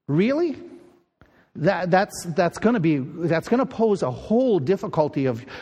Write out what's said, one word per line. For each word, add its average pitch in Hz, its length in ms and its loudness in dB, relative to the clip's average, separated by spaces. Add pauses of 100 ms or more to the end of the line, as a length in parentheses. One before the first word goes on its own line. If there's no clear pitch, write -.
Really? 254 520 0 (1000)
That, 180 340 0
that's, 185 400 2
that's 170 280 0
gonna 226 220 2
be, 151 180 2
that's 160 500 -2
gonna 247 160 2
pose 214 380 0
a 131 80 0
whole 220 480 0
difficulty 151 680 0
of, 117 200 -4 (160)